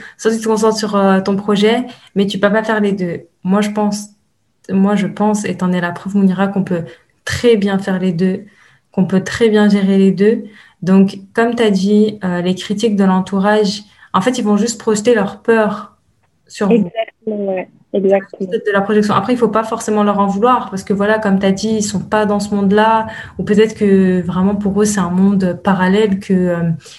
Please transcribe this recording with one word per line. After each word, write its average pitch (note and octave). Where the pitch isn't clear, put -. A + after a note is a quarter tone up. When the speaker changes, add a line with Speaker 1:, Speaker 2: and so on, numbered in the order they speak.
Speaker 1:
soit A3
tu A3+
te A3
concentres A3
sur, G#3
euh, F#3+
ton G3
projet, G#3+
mais G3+
tu G3
peux G3+
pas A3
faire A3
les G3+
deux. » F3
Moi, F#3+
je G#3
pense, G#3
moi, G3
je G3+
pense, G#3
et F#3
t'en F3+
es F3+
la F3
preuve, F#3+
Mounira, F#3+
qu'on G3
peut E3+
très A#3+
bien G3
faire F#3+
les F#3
deux, F#3
qu'on F#3+
peut F#3+
très A3+
bien G#3
gérer G3
les G3
deux. G3+
Donc, F#3+
comme A#3
t'as A3+
dit, G#3
euh, F3
les F#3
critiques G#3
de G3
l'entourage, G3
en F#3
fait, B3+
ils G3+
vont G#3
juste A3+
projeter A3
leur G3+
peur G#3+
sur -
vous. A3+
Speaker 2:
Exactement, G#3
ouais. F#3
Exactement. G3
Speaker 1:
C'est A3+
de G#3
la G3
projection. G#3
Après, G3
il B3
faut A#3
pas A3
forcément A3
leur G3+
en G3+
vouloir A3
parce F#3+
que -
voilà, G3+
comme G3
t'as G3
dit, A3
ils G#3
sont G3+
pas G#3+
dans G#3
ce G#3
monde-là G#3+
ou F#3
peut-être G#3+
que F#3+
vraiment F#3
pour G3+
eux, -
c'est G#3
un F3
monde F#3
parallèle F#3+
que, -
euh, E3+